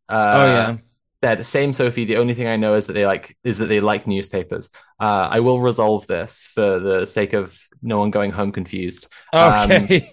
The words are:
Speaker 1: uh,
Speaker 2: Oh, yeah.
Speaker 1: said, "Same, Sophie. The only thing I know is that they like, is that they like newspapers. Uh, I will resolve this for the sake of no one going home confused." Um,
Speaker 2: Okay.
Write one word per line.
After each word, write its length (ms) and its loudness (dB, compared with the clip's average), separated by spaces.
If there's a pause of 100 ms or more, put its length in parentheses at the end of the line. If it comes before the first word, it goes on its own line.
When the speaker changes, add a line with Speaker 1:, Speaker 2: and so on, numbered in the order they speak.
Speaker 1:
uh, 260 2
Speaker 2:
Oh, 120 4
yeah. 300 2 (460)
Speaker 1:
said, 240 0
"Same, 260 0
Sophie. 320 -2
The 120 -2
only 180 0
thing 140 -4
I 80 -2
know 180 2
is 120 0
that 80 -10
they 120 0
like, 380 -4
is 140 -4
that 80 -2
they 140 2
like 280 0
newspapers. 640 -6 (280)
Uh, 320 0
I 100 0
will 200 2
resolve 480 0
this 440 -8
for 280 0
the 260 0
sake 260 -2
of 240 -4 (240)
no 180 -2
one 120 0
going 220 -2
home 180 -4
confused." 560 -10 (260)
Um, 380 4
Speaker 2:
Okay. 420 2